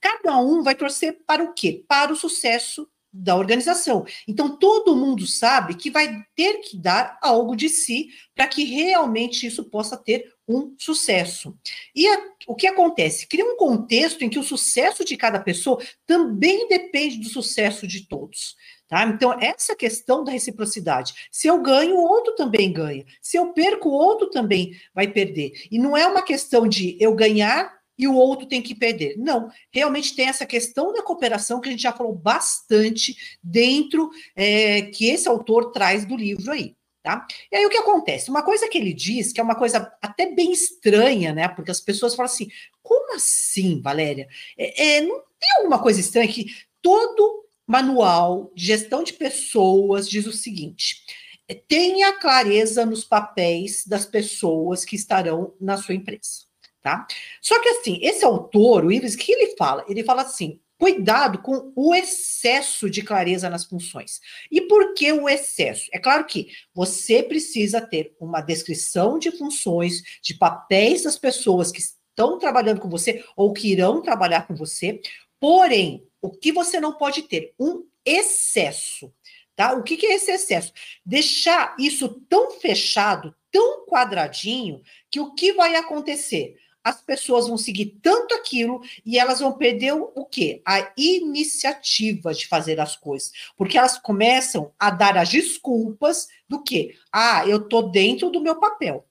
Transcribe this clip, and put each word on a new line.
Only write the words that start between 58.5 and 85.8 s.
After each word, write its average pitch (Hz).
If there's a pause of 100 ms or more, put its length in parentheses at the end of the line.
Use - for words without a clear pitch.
o 170
Ives, 247
o -
que -
ele 494
fala? 139
Ele 208
fala 254
assim, 180 (180)
"Cuidado 247
com 269
o 302
excesso 269
de 190
clareza 185
nas 170
funções." - (300)
E 320
por 392
que 294
o 285
excesso? 175
É -
claro 294
que - (260)
você -
precisa 233
ter 160
uma 165
descrição 170
de 330
funções, 175 (180)
de -
papéis 196
das 302
pessoas 185
que -
estão -
trabalhando 226
com 190
você 170 (120)
ou 202
que 208
irão 190
trabalhar 180
com 175
você, 170 (400)
porém, 269 (140)
o 190
que -
você 349
não 302
pode 294
ter? 165
Um 330 (200)
excesso, - (440)
tá? 208
O 254
que 330
que 359
é 403
esse 392
excesso? 214 (320)
Deixar 294
isso 277 (200)
tão 480
fechado, 190 (160)
tão 480
quadradinho, 202 (300)
que -
o 285
que 381
vai 339
acontecer? 294 (280)